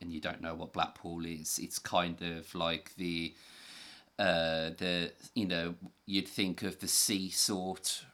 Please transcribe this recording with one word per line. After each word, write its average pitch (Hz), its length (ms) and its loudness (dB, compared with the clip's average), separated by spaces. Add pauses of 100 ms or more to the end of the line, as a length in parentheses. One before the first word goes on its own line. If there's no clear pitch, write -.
and 85 100 -6
you 80 80 -6
don't 87 220 -4
know 82 120 -4
what 80 200 -8
Blackpool 85 500 -2
is, 80 340 -4
it's - 200 -6
kind 87 420 2
of 85 340 -6
like 82 420 0
the, 85 380 -2 (840)
uh, 82 600 4
the, 87 340 2 (220)
you 107 120 2
know, 85 280 0 (300)
you'd 95 240 2
think 92 340 0
of 92 180 -4
the 92 80 -6
sea 95 420 2
sort, - 840 0